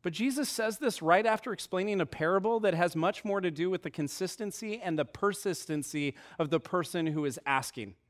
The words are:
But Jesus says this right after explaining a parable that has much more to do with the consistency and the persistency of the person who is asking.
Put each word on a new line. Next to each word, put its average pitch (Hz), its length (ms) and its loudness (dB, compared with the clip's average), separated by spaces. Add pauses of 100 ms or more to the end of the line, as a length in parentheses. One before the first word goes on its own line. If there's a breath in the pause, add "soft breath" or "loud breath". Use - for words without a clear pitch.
But 175 140 -4
Jesus 254 340 0
says 220 300 -2
this 254 240 0
right 180 240 6
after 220 260 0
explaining 190 480 0
a 156 60 2
parable 196 540 2
that 208 120 4
has 165 240 2
much 175 300 0
more 196 160 0
to 180 80 0
do 165 180 -2
with 185 140 -2
the 156 80 -6
consistency 202 920 -6
and 170 180 -2
the 147 60 2
persistency 151 1080 -2 (240 loud breath)
of 160 100 2
the 156 120 2
person 170 480 -2
who 151 180 0
is 127 180 -4
asking. 123 500 -2 (160)